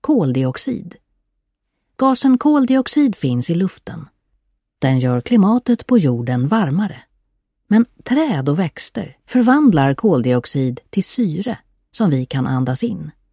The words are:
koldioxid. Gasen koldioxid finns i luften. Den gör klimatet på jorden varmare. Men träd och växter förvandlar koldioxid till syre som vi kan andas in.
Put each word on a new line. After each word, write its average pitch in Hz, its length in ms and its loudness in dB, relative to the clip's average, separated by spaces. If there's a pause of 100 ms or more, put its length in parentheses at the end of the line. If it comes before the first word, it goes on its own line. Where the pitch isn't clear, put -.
koldioxid. 143 920 -2 (1000)
Gasen 262 400 2
koldioxid 269 760 2
finns 123 340 -4
i 165 60 0
luften. 170 520 -6 (720)
Den 131 200 2
gör 123 220 0
klimatet 226 680 0
på 247 100 4
jorden 123 500 0
varmare. 196 540 -2 (680)
Men 220 180 4 (180)
träd 233 460 0
och 151 100 0
växter - 580 -6 (100)
förvandlar 240 680 4
koldioxid 127 840 0 (100)
till 190 140 -2
syre 202 540 -4 (340)
som 214 180 0
vi 131 160 0
kan 131 220 -4
andas 131 360 -2
in. 175 280 -8 (220)